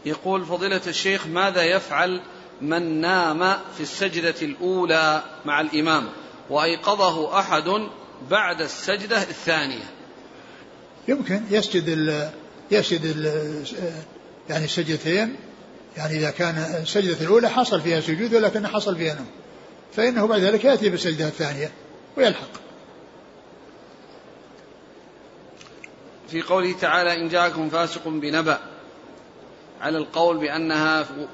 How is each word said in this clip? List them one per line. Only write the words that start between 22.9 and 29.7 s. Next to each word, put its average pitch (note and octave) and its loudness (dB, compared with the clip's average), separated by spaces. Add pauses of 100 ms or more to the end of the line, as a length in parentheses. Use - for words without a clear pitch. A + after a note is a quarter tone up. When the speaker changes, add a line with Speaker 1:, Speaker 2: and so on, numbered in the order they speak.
Speaker 1:
في E3 -4
قوله F3+ 2
تعالى: E3+ 2
"إن E3 -4
جاءكم D#3+ 0
فاسق E3 -2
بنبأ"، D#3 0 (1200)